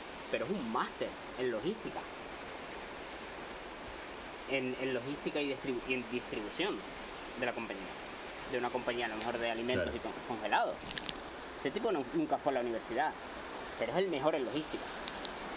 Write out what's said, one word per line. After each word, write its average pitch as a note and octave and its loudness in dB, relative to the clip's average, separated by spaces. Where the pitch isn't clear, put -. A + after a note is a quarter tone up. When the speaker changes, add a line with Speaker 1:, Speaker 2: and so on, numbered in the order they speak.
Speaker 1:
pero A#2+ 2
es D3+ 0
un C#3 0
máster C3 2
en B2+ 4
logística. D3 0
En, B2+ 2
en C3 2
logística C#3+ 0
y C#3+ 2
distribu-, C3 0
y C3 4
en B2 0
distribución B2 0
de - 2
la A#2+ 4
compañía. G2+ -2
De C3 2
una B2 4
compañía, A#2+ 2
a A2+ 2
lo A2 -2
mejor, A#2 0
de A#2 4
alimentos A#2 4
Speaker 2:
Claro. A#2 -2
Speaker 1:
y - -2
con-, A2 -2
congelados. A#2 4
Ese - 2
tipo G#3+ 4
no, D3+ 4
nunca D3+ 4
fue C#3+ 4
a - 2
la C3 4
universidad, A#2+ 2
pero A#2 2
es D#3 4
el F#3+ 6
mejor D#3+ 4
en C3+ 4
logística. C#3+ 0